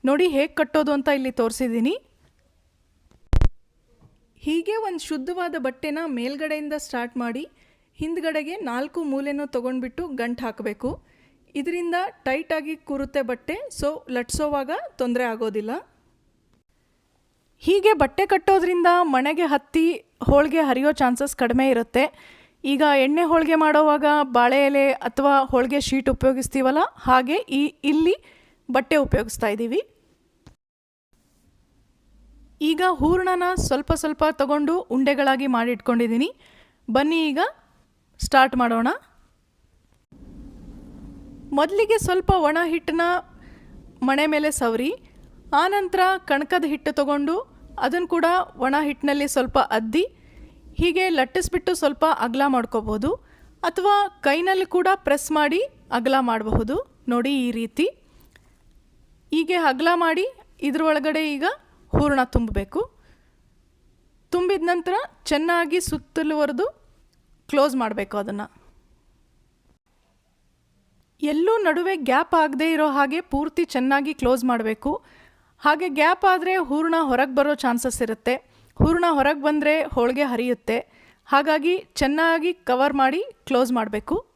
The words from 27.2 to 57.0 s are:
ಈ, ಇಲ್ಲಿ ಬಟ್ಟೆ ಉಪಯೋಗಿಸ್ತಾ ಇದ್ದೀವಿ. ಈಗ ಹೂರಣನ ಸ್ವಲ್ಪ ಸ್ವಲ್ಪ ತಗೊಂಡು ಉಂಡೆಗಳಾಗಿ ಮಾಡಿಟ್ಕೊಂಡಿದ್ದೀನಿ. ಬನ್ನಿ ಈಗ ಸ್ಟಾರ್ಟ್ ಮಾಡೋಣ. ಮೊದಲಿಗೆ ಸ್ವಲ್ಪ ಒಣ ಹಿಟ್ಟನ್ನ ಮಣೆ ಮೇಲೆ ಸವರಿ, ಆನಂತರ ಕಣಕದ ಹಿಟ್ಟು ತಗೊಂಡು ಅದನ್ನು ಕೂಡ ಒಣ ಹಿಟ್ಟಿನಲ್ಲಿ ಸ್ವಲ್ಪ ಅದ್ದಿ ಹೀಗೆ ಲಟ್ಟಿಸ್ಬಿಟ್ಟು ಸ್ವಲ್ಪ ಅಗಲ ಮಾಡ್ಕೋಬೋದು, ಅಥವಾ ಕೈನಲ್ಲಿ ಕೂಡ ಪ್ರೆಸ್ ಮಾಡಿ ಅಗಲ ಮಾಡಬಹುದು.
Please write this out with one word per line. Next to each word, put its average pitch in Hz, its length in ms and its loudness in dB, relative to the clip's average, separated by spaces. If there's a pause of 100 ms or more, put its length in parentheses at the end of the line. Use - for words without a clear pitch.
ಈ, - 20 2 (280)
ಇಲ್ಲಿ 320 240 4 (540)
ಬಟ್ಟೆ 262 260 0 (100)
ಉಪಯೋಗಿಸ್ತಾ 214 500 -2
ಇದ್ದೀವಿ. 233 260 -2 (2750)
ಈಗ 311 200 0 (180)
ಹೂರಣನ 359 560 0 (120)
ಸ್ವಲ್ಪ 277 240 -2 (120)
ಸ್ವಲ್ಪ 311 200 -2 (200)
ತಗೊಂಡು 294 320 0 (220)
ಉಂಡೆಗಳಾಗಿ 269 600 0
ಮಾಡಿಟ್ಕೊಂಡಿದ್ದೀನಿ. 233 720 0 (580)
ಬನ್ನಿ 294 320 2 (120)
ಈಗ 269 80 -2 (840)
ಸ್ಟಾರ್ಟ್ 262 360 4
ಮಾಡೋಣ. 233 280 0 (2750)
ಮೊದಲಿಗೆ 403 480 2
ಸ್ವಲ್ಪ 359 260 0 (160)
ಒಣ 311 100 0 (140)
ಹಿಟ್ಟನ್ನ 330 340 -2 (1040)
ಮಣೆ 285 260 2
ಮೇಲೆ 302 160 0 (100)
ಸವರಿ, 240 320 0 (720)
ಆನಂತರ 392 400 0 (260)
ಕಣಕದ 302 420 0
ಹಿಟ್ಟು 302 280 -4
ತಗೊಂಡು 285 360 0 (500)
ಅದನ್ನು 349 280 -2
ಕೂಡ 330 140 2 (380)
ಒಣ 269 100 2 (120)
ಹಿಟ್ಟಿನಲ್ಲಿ 285 480 -2
ಸ್ವಲ್ಪ 262 220 0 (200)
ಅದ್ದಿ 226 260 0 (760)
ಹೀಗೆ 349 240 2 (140)
ಲಟ್ಟಿಸ್ಬಿಟ್ಟು 349 540 -2 (100)
ಸ್ವಲ್ಪ 302 240 0 (200)
ಅಗಲ 254 180 0 (120)
ಮಾಡ್ಕೋಬೋದು, 220 540 -2 (600)
ಅಥವಾ 392 260 2 (320)
ಕೈನಲ್ಲಿ 359 480 0
ಕೂಡ 359 120 2 (200)
ಪ್ರೆಸ್ 285 300 0
ಮಾಡಿ 302 220 2 (380)
ಅಗಲ 262 180 0 (140)
ಮಾಡಬಹುದು. 220 460 -2 (380)